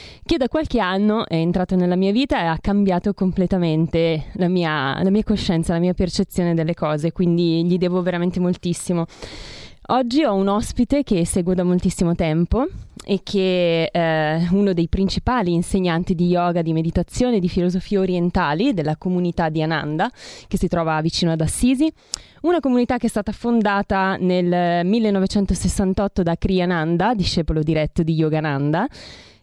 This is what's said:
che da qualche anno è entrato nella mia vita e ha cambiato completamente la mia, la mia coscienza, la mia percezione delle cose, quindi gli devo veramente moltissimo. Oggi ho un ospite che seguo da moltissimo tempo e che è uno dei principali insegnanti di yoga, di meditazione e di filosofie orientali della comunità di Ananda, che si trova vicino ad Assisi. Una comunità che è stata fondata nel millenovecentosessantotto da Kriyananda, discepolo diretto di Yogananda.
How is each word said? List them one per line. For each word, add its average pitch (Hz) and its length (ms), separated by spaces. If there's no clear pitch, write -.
che 339 120
da 247 100
qualche 302 320
anno 208 480
è - 80
entrato 175 400
nella 180 220
mia 190 160
vita 254 280
e 170 40
ha 165 140
cambiato 196 540
completamente 165 1200
la 180 120
mia, 156 560
la 190 80
mia 208 120
coscienza, 180 500
la 170 60
mia 180 140
percezione 175 640
delle 165 180
cose, 156 380
quindi 170 540
gli 180 120
devo 180 240
veramente 175 380
moltissimo. 175 680
Oggi 254 360
ho 233 100
un 196 140
ospite 240 560
che 175 220
seguo 180 280
da 180 100
moltissimo 180 520
tempo 175 520
e 190 160
che 180 680
è 160 600
uno 196 200
dei 170 160
principali 196 640
insegnanti 175 640
di 175 120
yoga, 175 340
di 160 100
meditazione 170 640
e 202 60
di 175 80
filosofie 180 480
orientali 180 760
della 156 220
comunità 180 540
di 156 120
Ananda, 156 480
che - 100
si 180 120
trova 156 320
vicino 165 320
ad 160 80
Assisi. 254 500
Una 339 180
comunità 247 360
che 240 100
è - 20
stata 208 240
fondata 202 840
nel 175 680
millenovecentosessantotto 196 1400
da 165 140
Kriyananda, 180 760
discepolo 165 480
diretto 156 420
di 160 100
Yogananda. 156 720